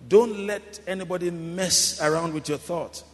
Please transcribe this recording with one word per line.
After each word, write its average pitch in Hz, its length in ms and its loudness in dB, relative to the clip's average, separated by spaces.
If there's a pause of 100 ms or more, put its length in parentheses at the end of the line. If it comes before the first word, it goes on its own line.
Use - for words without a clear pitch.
Don't 202 400 6
let - 400 -8
anybody 180 420 -4
mess 170 720 0
around 160 320 2
with 156 160 -6
your 147 80 0
thoughts. 160 460 -8 (100)